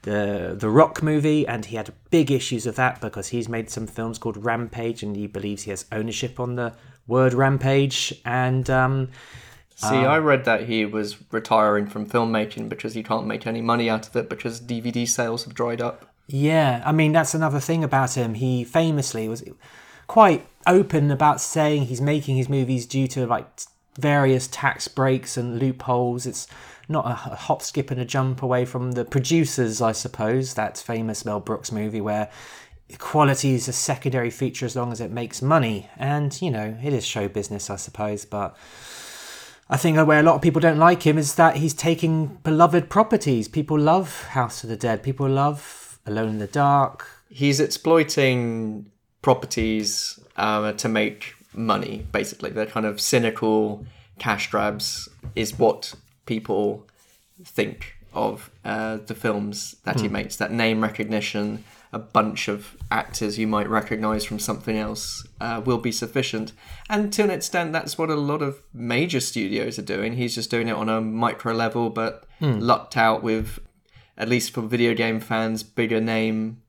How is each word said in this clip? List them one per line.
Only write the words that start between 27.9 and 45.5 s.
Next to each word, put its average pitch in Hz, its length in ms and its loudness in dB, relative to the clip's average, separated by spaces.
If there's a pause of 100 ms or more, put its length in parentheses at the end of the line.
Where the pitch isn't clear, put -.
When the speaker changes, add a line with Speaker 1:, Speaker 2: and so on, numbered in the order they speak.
Speaker 1:
and 127 100 -4
a 120 40 -2
jump 131 380 0
away 123 220 2
from 127 280 -4
the 120 120 -2
producers, 127 800 2
I 113 100 4
suppose, 123 640 -2
that - 240 -4
famous 113 460 -6
Mel 104 160 -4
Brooks - 320 -6
movie 107 280 -4
where 104 300 -2 (680)
quality 139 560 2
is 123 140 -2
a 123 40 -6
secondary 127 580 -2
feature 131 360 -4
as 117 100 -6
long 120 160 -2
as 110 80 -10
it 113 100 -6
makes 117 320 -6
money. 131 540 2
And, 143 440 -2
you 180 120 -2
know, 110 300 -4
it 143 100 -2
is 117 120 0
show 101 220 -2
business, 101 420 -6
I 101 80 -6
suppose, 104 480 -6
but 101 320 -6 (1120)
I 135 80 2
think 160 200 4 (100)
where 151 140 8
a - 20 8
lot 165 140 8
of 135 60 -2
people 160 180 4
don't 160 180 6
like 175 240 8
him 156 160 6
is 147 160 0
that 165 220 6
he's 147 180 0
taking 160 680 0
beloved 160 460 6
properties. 196 580 2
People 151 300 0
love 156 500 2
House 123 340 -2
of 113 80 -10
the 113 60 -4
Dead. 110 260 -2
People 135 260 -2
love 143 760 -2